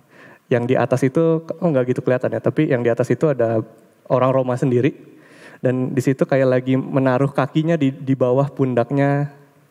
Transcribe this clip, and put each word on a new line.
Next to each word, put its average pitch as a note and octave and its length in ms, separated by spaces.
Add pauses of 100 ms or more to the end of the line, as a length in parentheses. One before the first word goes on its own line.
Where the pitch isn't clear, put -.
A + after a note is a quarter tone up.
(460)
yang A#2+ 180
di B2 140
atas A#2+ 240
itu, D#3+ 400
oh, F3 260
nggak B2+ 240
gitu - 140
kelihatan A#2+ 320
ya, - 20
tapi D3+ 300
yang A#2+ 160
di A#2+ 60
atas B2 180
itu B2+ 180
ada A2+ 320 (460)
orang C3 240
Roma B2+ 240
sendiri. B2+ 400 (640)
Dan B2+ 320
di C3+ 100
situ C3+ 220
kayak C3+ 260 (120)
lagi C3 180
menaruh C3 560
kakinya D#3 400
di, C#3+ 160
di C3+ 240
bawah B2+ 320
pundaknya C#3 880 (360)